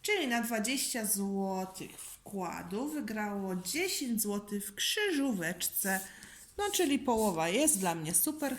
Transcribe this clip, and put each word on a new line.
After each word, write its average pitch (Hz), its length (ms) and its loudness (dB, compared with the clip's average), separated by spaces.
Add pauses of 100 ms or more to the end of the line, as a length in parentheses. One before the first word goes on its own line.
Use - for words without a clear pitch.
Czyli 381 260 2
na 233 140 2
dwadzieścia 233 640 0
złotych 196 920 0
wkładu 180 880 -6
wygrało 208 680 -2
dziesięć 262 680 0
złotych 208 440 -2
w - 80 -10
krzyżóweczce. 208 1300 0 (580)
No, 403 60 2 (100)
czyli 285 240 4
połowa 208 500 2
jest 214 320 4
dla 175 140 2
mnie 165 200 -4
super. 285 440 2